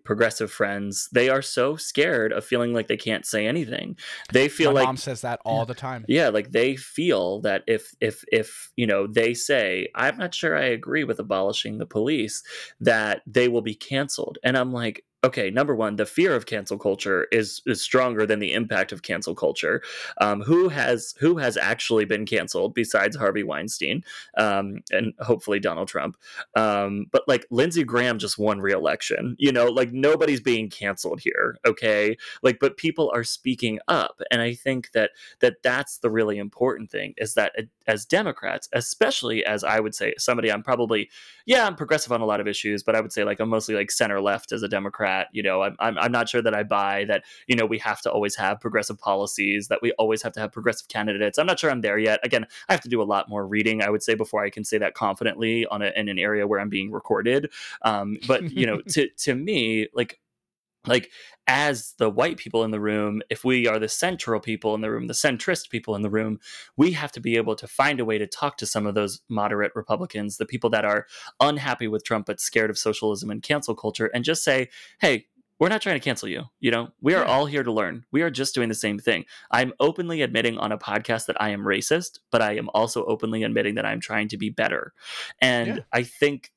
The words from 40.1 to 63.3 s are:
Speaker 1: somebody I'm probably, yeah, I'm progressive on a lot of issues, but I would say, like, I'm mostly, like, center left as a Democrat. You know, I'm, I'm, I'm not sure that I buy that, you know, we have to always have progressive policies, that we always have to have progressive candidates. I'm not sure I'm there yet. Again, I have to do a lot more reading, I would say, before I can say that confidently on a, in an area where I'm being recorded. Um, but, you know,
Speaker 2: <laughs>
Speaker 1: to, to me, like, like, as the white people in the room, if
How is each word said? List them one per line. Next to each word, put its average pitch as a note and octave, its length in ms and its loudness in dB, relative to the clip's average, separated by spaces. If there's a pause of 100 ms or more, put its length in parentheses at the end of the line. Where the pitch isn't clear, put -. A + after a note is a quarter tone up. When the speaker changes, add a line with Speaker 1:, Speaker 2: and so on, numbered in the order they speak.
Speaker 1:
somebody A#2 320 2
I'm G#2 120 -2
probably, A#2 460 0 (380)
yeah, A#3+ 180 6
I'm F#3+ 100 -2
progressive D3+ 360 -2
on A#2 100 0
a A2+ 40 0
lot G#2 140 2
of G#2 80 -2
issues, G#2 360 -2
but A2+ 120 2
I A2 60 4
would A2 120 -8
say, G#2+ 100 0
like, G#2 160 0
I'm A2+ 100 0
mostly, A2 260 0
like, G#2 160 0
center G2+ 300 0
left G2 300 -2
as A2 120 -4
a G2+ 40 -4
Democrat. G2 640 -2
You G#2+ 120 -6
know, F#2+ 200 2
I'm, G2 160 -2
I'm, G#2+ 180 0
I'm A#2+ 140 2
not A#2 180 0
sure A#2+ 120 0
that A2+ 120 0
I G#2 100 0
buy G2+ 420 0
that, G2+ 180 0 (240)
you B2+ 80 2
know, A2+ 100 2
we G#2+ 140 -2
have G#2+ 220 -4
to - 100 -2
always G#2 240 -2
have G#2 240 -2
progressive G#2+ 400 -2
policies, G2+ 720 -2
that - 120 0
we A#2 120 0
always A2 300 0
have A2+ 100 -6
to - 80 -10
have G#2+ 100 -6
progressive A2+ 380 -2
candidates. G#2 480 -2
I'm D#3 80 2
not F3+ 140 2
sure D#3+ 120 2
I'm B2 100 -2
there G#2 180 0
yet. G#2+ 240 4
Again, A#2 220 0 (220)
I F#3+ 60 2
have E3+ 80 2
to A#2+ 80 -14
do A#2 120 2
a - 40 2
lot G2+ 240 0
more G#2 180 -4
reading, G#2+ 360 2
I G2+ 60 2
would G#2+ 140 0
say, A2+ 120 2
before G#2+ 280 -2
I G2+ 60 -2
can G#2+ 160 -8
say A2 140 0
that G2 160 0
confidently A2+ 720 0
on G#2 160 -4
a, G2 120 0
in G#2 140 -2
an F#2 100 -4
area G#2 280 2
where G2+ 120 2
I'm G#2 100 -4
being G2+ 220 -4
recorded. A#2 600 0 (320)
Um, G#2 340 0 (100)
but, C3+ 240 2
you B2+ 140 2
know, A2 160 0
Speaker 2:
<laughs> - 80 -16
Speaker 1:
to, D3+ 200 2
to - 260 -2
me, A#2+ 580 0
like, - 260 -4 (680)
like, B2 240 2 (360)
as C3+ 500 2
the A2 120 4
white B2+ 280 0
people A2+ 260 -2
in A2 80 0
the G#2+ 80 -2
room, G#2 500 0
if - 140 -6